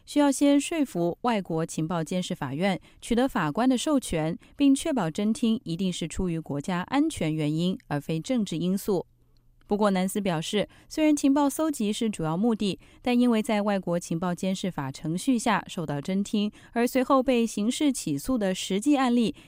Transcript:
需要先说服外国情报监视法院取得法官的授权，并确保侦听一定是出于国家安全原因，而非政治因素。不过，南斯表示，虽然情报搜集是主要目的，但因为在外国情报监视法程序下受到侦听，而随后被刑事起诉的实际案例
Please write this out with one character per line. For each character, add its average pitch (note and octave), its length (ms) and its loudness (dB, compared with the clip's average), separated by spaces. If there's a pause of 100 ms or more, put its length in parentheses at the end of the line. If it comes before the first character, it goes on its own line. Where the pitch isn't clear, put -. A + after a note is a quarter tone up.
需 - 140 -2
要 C#4+ 120 6
先 C#4+ 300 4
说 D#4 240 -2
服 E3+ 360 -2
外 A3+ 200 0
国 E3 240 -2
情 D#3+ 220 -4
报 E3+ 160 -2
监 F#3 180 -4
视 F3+ 140 -4
法 C3+ 180 -6
院 F3+ 260 0 (220)
取 - 140 -2
得 B3 120 2
法 F3 240 0
官 A3+ 160 2
的 C4 80 4
授 C#4+ 240 2
权， D#3+ 380 -2 (180)
并 C#4 200 6
确 D#4+ 180 -2
保 F#3+ 160 0
侦 G#3 240 0
听 A3+ 300 0
一 E3 120 -4
定 F#3 160 -2
是 F3 160 -6
出 F#3 220 -4
于 E3 100 -2
国 C#3+ 220 -6
家 F3+ 200 -2
安 D4 280 0
全 D#3+ 240 -2
原 D#3 180 -2
因， F3 240 0 (120)
而 D3 120 -2
非 D#3+ 200 -4
政 A3+ 260 -2
治 E3 140 -4
因 F3+ 180 0
素。 F#3+ 300 -2 (580)
不 G#3 100 -2
过， G3+ 160 4
南 F#3 160 2
斯 G#3 140 -4
表 F3 180 0
示， F#3 300 -2 (180)
虽 - 160 -2
然 D4+ 100 6
情 C#4 200 4
报 C#4+ 160 4
搜 D#4 200 -2
集 A3 220 -2
是 A3 180 -2
主 F3+ 140 -4
要 D#3+ 140 -2
目 A3+ 180 2
的， G3+ 240 -2 (220)
但 B3 180 2
因 B3 120 4
为 A3 120 2
在 G#3 200 0
外 G#3 140 0
国 F3 220 -2
情 E3+ 180 -4
报 F3 160 -2
监 F#3+ 220 -2
视 F#3 160 -4
法 C3+ 180 -6
程 D#3 280 -6
序 B3 200 0
下 G#3 300 0
受 E3 180 -6
到 C#3+ 140 -4
侦 F#3+ 240 -2
听， G#3 260 -2 (220)
而 A#3+ 160 0
随 B3+ 160 2
后 C4 180 4
被 A#3+ 240 2
刑 G#3+ 240 -2
事 C#4+ 220 2
起 D3+ 260 -2
诉 C4 200 -2
的 F#3+ 180 0
实 F#3+ 240 -2
际 D4 160 2
案 B3+ 180 2
例 A#3 220 2 (120)